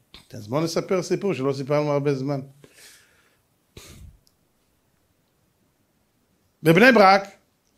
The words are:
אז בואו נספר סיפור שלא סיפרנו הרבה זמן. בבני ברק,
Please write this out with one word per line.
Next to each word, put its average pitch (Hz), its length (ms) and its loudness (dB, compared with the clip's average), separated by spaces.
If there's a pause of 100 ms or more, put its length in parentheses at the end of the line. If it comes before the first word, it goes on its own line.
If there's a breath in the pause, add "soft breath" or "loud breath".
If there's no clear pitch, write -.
(340)
אז 104 140 -18
בואו 143 160 -4
נספר 170 400 -4
סיפור 185 300 -6
שלא 135 200 -4
סיפרנו 147 380 -4
הרבה 143 240 -2
זמן. 135 240 -8 (4000 soft breath)
בבני 180 280 6
ברק, 196 320 6 (540)